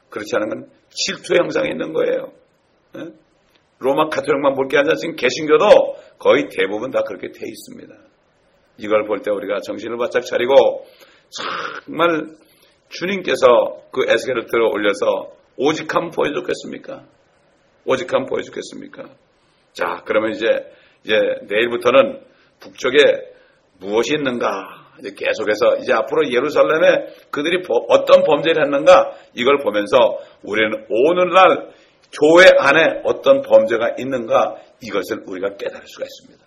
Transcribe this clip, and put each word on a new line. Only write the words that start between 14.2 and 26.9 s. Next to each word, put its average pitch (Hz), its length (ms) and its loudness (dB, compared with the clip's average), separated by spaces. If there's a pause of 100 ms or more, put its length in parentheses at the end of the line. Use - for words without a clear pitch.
들어 113 220 0
올려서 104 640 -2 (240)
오직 156 380 -4
한번 170 180 -4
보여줬겠습니까? - 920 -8 (800)
오직 123 280 -4
한번 123 180 -2
보여줬겠습니까? - 800 -12 (640)
자, 87 340 -8
그러면 110 260 -2
이제, 104 140 -6 (580)
이제 107 120 0 (320)
내일부터는 120 720 2 (400)
북쪽에 - 380 -2 (840)
무엇이 117 360 -2
있는가? 117 680 -6 (160)
이제 101 160 -14
계속해서 107 600 0
이제 123 140 -2
앞으로 135 380 0
예루살렘에 151 760 2 (240)